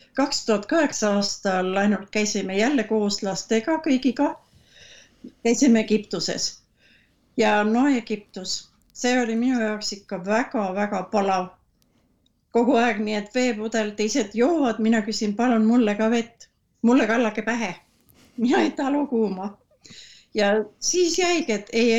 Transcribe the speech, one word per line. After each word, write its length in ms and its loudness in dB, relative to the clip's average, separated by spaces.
Kaks 300 -2
tuhat 200 0
kaheksa 480 0
aastal 640 -2
ainult 320 0
käisime 480 -2
jälle 260 2
koos 400 -2
lastega 520 -2
kõigiga. 460 0
Käisime 360 4
Egiptuses. 680 -2
Ja 260 4
no 240 2
Egiptus, 680 -4
see 260 0
oli 160 -2
minu 260 0
jaoks 320 -4
ikka 320 -12
väga-väga 840 -2
palav. 400 0
Kogu 260 2
aeg 240 0
nii, 160 -4
et 160 -10
veepudel, 640 -2
teised 340 -2
joovad, 460 2
mina 260 2
küsin, 320 -4
palun 320 2
mulle 260 4
ka 140 0
vett. 380 -4
Mulle 260 4
kallake 380 0
pähe. 300 -4
Mina 280 2
ei 60 0
talu 360 -2
kuuma. 440 -2
Ja 160 2
siis 400 0
jäigi, 400 0
et 140 -16
ei, 260 2